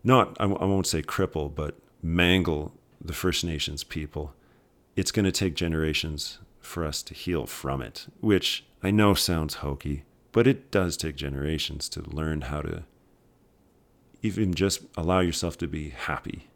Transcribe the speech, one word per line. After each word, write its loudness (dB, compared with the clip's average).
not, 6
I, 2
I 0
won't 2
say 0
cripple, -2
but -6
mangle 4
the -8
First 0
Nations -4
people, -8
it's -2
gonna 2
take -2
generations -2
for -6
us -6
to -16
heal -2
from -4
it, -12
which 2
I 2
know 8
sounds 0
hokey, -4
but 6
it 0
does 2
take -4
generations -4
to -10
learn -4
how -4
to -6
even 0
just 0
allow 2
yourself 0
to -6
be -8
happy -8